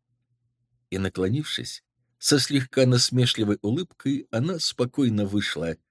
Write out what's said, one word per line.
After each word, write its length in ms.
И, 80
наклонившись, 840
со 200
слегка 480
насмешливой 760
улыбкой 680
она 300
спокойно 680
вышла 500